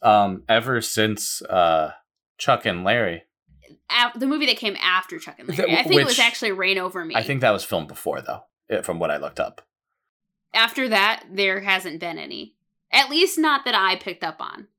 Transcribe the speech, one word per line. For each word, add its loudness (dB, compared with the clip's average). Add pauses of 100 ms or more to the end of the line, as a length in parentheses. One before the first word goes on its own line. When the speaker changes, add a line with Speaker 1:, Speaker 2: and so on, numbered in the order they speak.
Speaker 1:
Um, 4
ever 2
since, -2
uh, 4 (460)
Chuck 0
and -2
Larry. 0 (640)
Speaker 2:
A-, 0
the -2
movie 0
that 0
came -4
after -2
Chuck -16
and -14
Larry. -2
Speaker 1:
Th-, 2
Speaker 2:
I 0
think 4
it 2
was 0
Speaker 1:
which 2
Speaker 2:
actually -2
Reign 0
Over -6
Me. -8
Speaker 1:
I 2
think -2
that 4
was 0
filmed -4
before, -6
though, -10 (280)
it, -2
from -4
what -2
I -2
looked -8
up. -6 (920)
Speaker 2:
After 0
that, 2
there -2
hasn't -2
been -8
any. -14 (360)
At 4
least 2
not 2
that 0
I 2
picked -10
up -6
on. -14 (120)